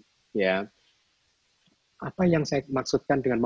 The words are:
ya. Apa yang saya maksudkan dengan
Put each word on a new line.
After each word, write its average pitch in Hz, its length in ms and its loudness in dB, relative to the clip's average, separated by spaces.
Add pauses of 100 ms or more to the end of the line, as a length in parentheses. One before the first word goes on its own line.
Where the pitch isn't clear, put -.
(300)
ya. 95 320 0 (1400)
Apa - 240 -6
yang 165 240 2
saya 139 240 -2
maksudkan 135 480 -2
dengan 123 280 0